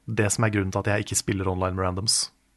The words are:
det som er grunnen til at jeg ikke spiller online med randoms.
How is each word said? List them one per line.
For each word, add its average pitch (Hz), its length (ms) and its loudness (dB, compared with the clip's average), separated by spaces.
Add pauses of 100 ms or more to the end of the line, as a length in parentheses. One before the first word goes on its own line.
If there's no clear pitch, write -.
det 107 260 2
som 117 120 2
er 107 60 4
grunnen 98 220 0
til 101 80 0
at 98 60 -2
jeg 104 180 0
ikke - 120 -4
spiller 95 320 0
online 92 280 0
med 95 80 0
randoms. 92 460 0 (260)